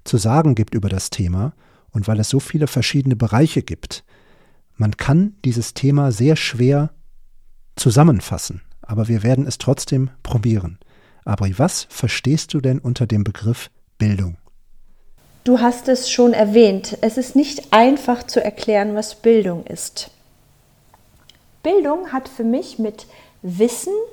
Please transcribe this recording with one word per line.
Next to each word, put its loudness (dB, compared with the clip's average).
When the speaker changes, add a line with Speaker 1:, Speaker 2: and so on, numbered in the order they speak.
Speaker 1:
zu -2
sagen 2
gibt 0
über -2
das -4
Thema -2
und -4
weil 0
es -2
so 0
viele -2
verschiedene 0
Bereiche 2
gibt. -12
Man -2
kann 0
dieses -2
Thema 2
sehr 2
schwer 0
zusammenfassen, 2
aber -4
wir -2
werden 0
es -8
trotzdem -2
probieren. -2
Abri, -2
was -2
verstehst -2
du -2
denn 0
unter -4
dem 0
Begriff -4
Bildung? -2
Speaker 2:
Du 4
hast 0
es 0
schon 4
erwähnt, 4
es 0
ist -4
nicht 0
einfach 4
zu -2
erklären, -2
was -6
Bildung 2
ist. -12
Bildung 0
hat -6
für -6
mich -2
mit -6
Wissen -2